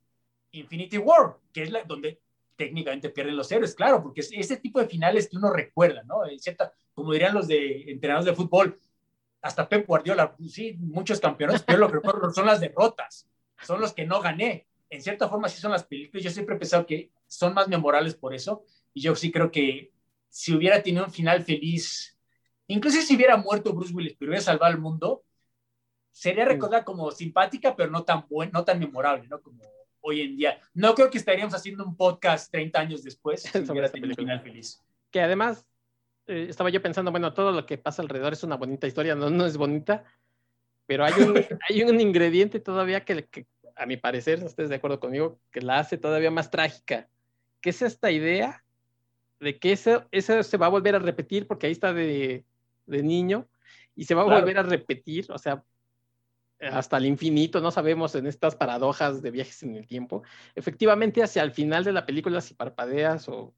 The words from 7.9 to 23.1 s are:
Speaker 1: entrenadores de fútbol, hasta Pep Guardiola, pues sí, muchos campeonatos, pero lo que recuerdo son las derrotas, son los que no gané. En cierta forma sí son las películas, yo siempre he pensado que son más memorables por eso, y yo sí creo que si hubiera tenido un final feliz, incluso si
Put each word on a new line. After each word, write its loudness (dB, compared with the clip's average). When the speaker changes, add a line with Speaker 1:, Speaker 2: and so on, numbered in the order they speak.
Speaker 1:
entrenadores -2
de 4
fútbol, 2
hasta -4
Pep 2
Guardiola, 2
pues -16
sí, -10
muchos -4
campeonatos, 0
pero 6
lo 6
que -2
recuerdo 0
son 0
las 6
derrotas, -2
son -4
los -2
que -8
no 0
gané. -4
En -16
cierta -4
forma -4
sí -12
son -4
las -2
películas, -12
yo -4
siempre -6
he -8
pensado 0
que -6
son -2
más 2
memorables 2
por -10
eso, -8
y -8
yo 2
sí -4
creo 2
que -2
si -2
hubiera 6
tenido 0
un -6
final 2
feliz, -4
incluso 2
si 4